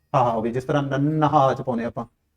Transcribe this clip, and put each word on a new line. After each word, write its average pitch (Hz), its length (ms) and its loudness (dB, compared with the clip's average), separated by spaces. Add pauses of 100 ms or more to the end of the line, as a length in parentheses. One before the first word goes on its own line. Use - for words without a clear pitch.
(160)
ਹਾਹਾ 120 160 4
ਹੋਵੇ, 113 200 -2
ਜਿਸ 127 120 -4
ਤਰ੍ਹਾਂ 143 200 0
ਨੰਨਹਾ 139 680 2
'ਚ 131 80 -6
ਪਾਉਂਦੇ 117 240 -4
ਆਪਾਂ। 117 200 -8 (320)